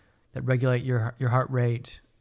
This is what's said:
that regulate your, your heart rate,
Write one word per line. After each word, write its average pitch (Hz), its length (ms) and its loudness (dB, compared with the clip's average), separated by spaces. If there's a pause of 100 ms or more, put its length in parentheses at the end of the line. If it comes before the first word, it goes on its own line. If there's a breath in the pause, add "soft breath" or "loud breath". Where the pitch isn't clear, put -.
(340 soft breath)
that 131 80 -6
regulate 127 420 2
your, 123 340 0
your 127 120 0
heart 127 200 2
rate, 120 500 -2 (200)